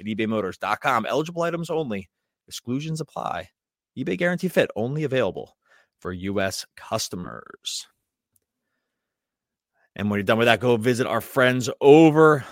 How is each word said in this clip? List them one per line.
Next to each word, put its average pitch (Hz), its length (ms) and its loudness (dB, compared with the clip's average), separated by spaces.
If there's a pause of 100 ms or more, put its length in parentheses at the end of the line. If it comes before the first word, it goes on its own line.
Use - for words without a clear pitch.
at 98 60 -12
ebay 107 200 -4
motors 104 320 -4
dot 101 220 -4
com. 123 260 -2
Eligible 160 360 -4
items 170 280 -6
only. 120 380 -6 (400)
Exclusions 151 520 -8
apply. - 500 -8 (460)
eBay 190 220 -6
Guaranteed 180 320 -2
Fit, 147 240 0
only 135 300 -6
available 120 520 -4 (440)
for 90 120 -10
U 95 280 -4
S 95 260 -4 (100)
customers. - 1080 -10 (2000)
And 101 120 -4
when 104 100 0
you're 101 60 -4
done 113 140 2
with 117 80 4
that, 113 140 4
go 123 160 2
visit 120 320 0
our 110 120 -2
friends 127 480 0 (120)
over 151 720 8